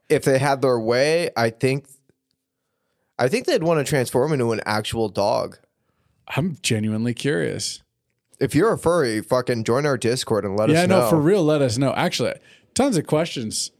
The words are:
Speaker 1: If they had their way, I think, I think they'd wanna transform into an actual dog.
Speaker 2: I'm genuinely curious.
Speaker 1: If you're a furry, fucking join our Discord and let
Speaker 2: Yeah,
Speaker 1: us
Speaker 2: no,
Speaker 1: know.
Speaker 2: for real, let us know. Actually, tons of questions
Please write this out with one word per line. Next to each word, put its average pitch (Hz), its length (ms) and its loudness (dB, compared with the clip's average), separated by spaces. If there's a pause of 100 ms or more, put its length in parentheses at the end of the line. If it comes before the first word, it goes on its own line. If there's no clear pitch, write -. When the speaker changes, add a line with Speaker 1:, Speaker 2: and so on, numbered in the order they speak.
Speaker 1:
If 143 160 2
they 135 140 4
had 139 240 0
their 123 180 2
way, 139 560 2
I 117 140 0
think, 135 360 -2 (1300)
I 127 100 2
think 240 160 -2
they'd 262 180 0
wanna 160 220 0
transform 131 480 0
into 120 200 0
an 110 120 -4
actual 107 460 -4
dog. 98 480 -2 (680)
Speaker 2:
I'm 156 340 -4
genuinely 110 500 -2
curious. 143 680 -4 (580)
Speaker 1:
If 131 140 -2
you're 196 180 4
a 139 60 -2
furry, 139 420 0
fucking 120 440 -2
join 123 200 0
our 139 140 0
Discord 110 460 -2
and 98 120 -4
let 107 120 2
Speaker 2:
Yeah, 160 140 4
Speaker 1:
us 180 60 2
Speaker 2:
no, 190 120 4
Speaker 1:
know. 113 100 2
Speaker 2:
for 165 100 4
real, 180 220 4
let 151 180 2
us 120 160 0
know. 135 180 2
Actually, 143 400 -2 (380)
tons 254 240 2
of 147 80 0
questions 151 760 -4